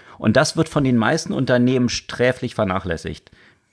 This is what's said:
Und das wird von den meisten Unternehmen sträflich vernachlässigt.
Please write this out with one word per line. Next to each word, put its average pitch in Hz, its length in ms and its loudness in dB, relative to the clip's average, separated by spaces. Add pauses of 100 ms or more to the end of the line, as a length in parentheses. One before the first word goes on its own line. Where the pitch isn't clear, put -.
(180)
Und - 180 2
das 151 220 2
wird 160 100 2
von 147 160 0
den 127 140 2
meisten 120 340 0
Unternehmen 123 580 2
sträflich - 640 -4
vernachlässigt. 90 760 -4 (420)